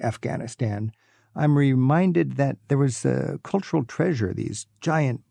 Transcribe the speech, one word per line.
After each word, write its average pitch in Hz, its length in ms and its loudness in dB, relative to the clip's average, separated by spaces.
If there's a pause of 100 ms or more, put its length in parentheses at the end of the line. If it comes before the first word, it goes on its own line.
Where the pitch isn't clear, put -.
Afghanistan, 110 880 -4 (460)
I'm 151 200 2
reminded 143 800 4
that 139 200 0 (100)
there 143 120 2
was 139 260 0
a - 400 0
cultural 165 400 -2
treasure, 131 500 0
these - 320 -6 (140)
giant 151 400 0 (100)